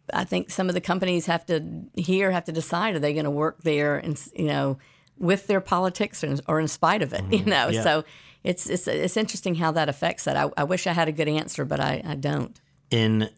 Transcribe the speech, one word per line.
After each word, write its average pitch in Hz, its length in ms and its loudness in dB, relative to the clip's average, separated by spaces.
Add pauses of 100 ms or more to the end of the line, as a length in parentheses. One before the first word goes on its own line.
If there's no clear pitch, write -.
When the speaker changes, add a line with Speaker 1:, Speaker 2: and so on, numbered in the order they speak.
(140)
Speaker 1:
I 175 100 0
think 180 260 -2
some 185 200 0
of 175 60 0
the 180 60 -2
companies 180 440 0
have 170 220 -2
to, 160 160 0 (320)
here 190 360 2
have 175 140 0
to 170 60 -8
decide, 170 440 -2
are 151 40 0
they 147 140 2
gonna 147 180 0
work 147 320 -2
there 147 340 2
and, 147 160 -4
s-, - 220 -8
you 160 100 -2
know, 139 320 0 (400)
with 190 300 2
their 196 120 4
politics 185 640 -2
or 156 40 -4
in, 139 200 -2
or 156 120 2
in 160 80 0
spite 185 340 2
of 139 120 -2
it, - 120 -2
<laughs> 98 40 -4
you 214 100 4
Speaker 2:
Mm-hmm. 202 100 0
Speaker 1:
know? 139 200 4
Speaker 2:
Yeah. 113 140 2
Speaker 1:
So 156 200 4 (400)
it's, - 260 -2
it's, - 180 -2
it's 165 300 0
interesting 208 380 -2
how 160 160 0
that 156 180 2
affects - 340 -2
that. 139 140 0
I, 143 180 2
I - 80 0
wish 175 240 0
I 170 60 0
had 165 140 2
a 156 40 -2
good 151 160 0
answer, 151 380 -2
but 156 140 -2
I, 143 260 0
I 151 100 -6
don't. 143 440 -4 (300)
Speaker 2:
In 110 480 4